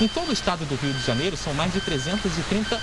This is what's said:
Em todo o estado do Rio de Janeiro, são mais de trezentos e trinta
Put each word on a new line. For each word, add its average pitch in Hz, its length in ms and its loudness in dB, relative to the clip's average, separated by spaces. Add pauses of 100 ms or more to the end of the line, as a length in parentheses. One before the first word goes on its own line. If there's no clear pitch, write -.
Em 220 80 6
todo 330 220 0
o - 20 4
estado 175 340 0
do 139 80 -2
Rio 139 180 0
de 135 120 -2
Janeiro, 135 320 2
são 147 180 -4
mais 139 180 0
de 196 80 0
trezentos 175 560 0
e 165 60 -2
trinta 220 400 0